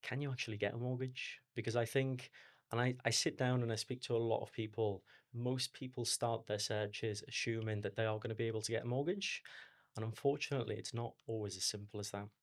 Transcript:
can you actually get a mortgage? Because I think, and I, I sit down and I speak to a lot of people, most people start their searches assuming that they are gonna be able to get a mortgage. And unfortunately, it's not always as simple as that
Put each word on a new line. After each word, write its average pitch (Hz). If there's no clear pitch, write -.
can 131
you 143
actually 117
get 104
a 113
mortgage? 127
Because 117
I 117
think, 131
and 117
I, 123
I -
sit -
down 127
and 117
I 113
speak 123
to 123
a -
lot 113
of 117
people, 107
most 123
people 127
start 117
their 104
searches 107
assuming 110
that 101
they 113
are 110
gonna 113
be 117
able 110
to 104
get 113
a -
mortgage. 151
And 110
unfortunately, 113
it's -
not 117
always 107
as 92
simple 104
as 101
that 101